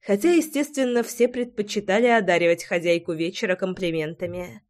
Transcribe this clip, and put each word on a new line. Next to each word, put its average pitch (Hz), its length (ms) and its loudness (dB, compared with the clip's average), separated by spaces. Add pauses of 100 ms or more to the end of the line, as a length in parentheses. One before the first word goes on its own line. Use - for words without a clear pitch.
Хотя, 214 260 2
естественно, 269 680 0
все 233 260 0
предпочитали 226 760 -2
одаривать 175 580 4
хозяйку 170 480 0
вечера 180 440 -2
комплиментами. 180 1120 -6